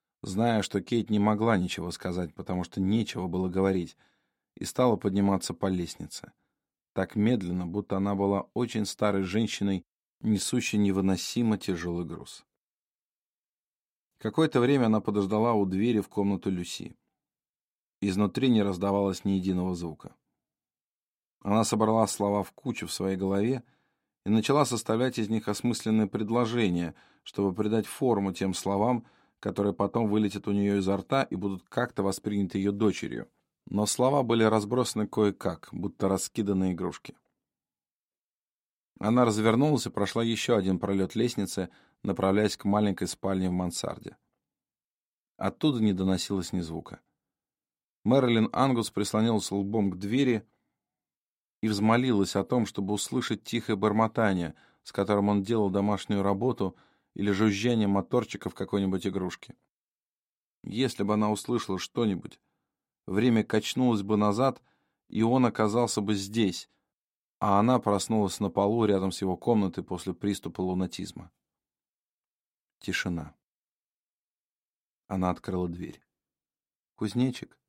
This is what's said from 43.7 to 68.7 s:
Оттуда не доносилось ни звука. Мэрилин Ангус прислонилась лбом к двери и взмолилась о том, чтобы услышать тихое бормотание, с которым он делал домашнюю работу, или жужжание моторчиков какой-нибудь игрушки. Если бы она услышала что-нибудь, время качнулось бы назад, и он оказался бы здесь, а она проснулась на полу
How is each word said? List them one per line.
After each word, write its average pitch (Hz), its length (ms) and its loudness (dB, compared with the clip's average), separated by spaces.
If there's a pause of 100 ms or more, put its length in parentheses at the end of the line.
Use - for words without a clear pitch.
Оттуда 120 440 0
не 107 120 4
доносилось 92 600 0
ни 92 80 -2
звука. 80 400 -10 (1040)
Мэрилин 117 500 4
Ангус 120 380 0
прислонилась 110 640 0
лбом 101 400 0
к 90 60 -10
двери 113 460 0 (1160)
и 113 80 0
взмолилась 110 680 2
о 98 80 0
том, 120 220 0
чтобы 101 280 -4
услышать 113 500 -4
тихое 113 320 -2
бормотание, 104 800 2 (280)
с - 100 -20
которым 101 360 2
он 101 140 2
делал 107 280 0
домашнюю 101 520 0
работу, 101 540 -2 (380)
или 101 180 0
жужжание 107 560 2
моторчиков 98 640 -2
какой-нибудь 95 520 -2
игрушки. 92 500 -6 (1080)
Если 117 400 -2
бы 101 120 2
она 107 180 2
услышала 104 460 -2
что-нибудь, - 640 -2 (640)
время 110 360 4
качнулось 110 600 0
бы 104 140 0
назад, 104 460 0 (460)
и - 140 0
он 123 220 4
оказался 113 560 0
бы 104 140 0
здесь, 98 560 -2 (720)
а 101 180 4
она 117 220 6
проснулась 104 580 0
на 98 120 -2
полу 107 340 2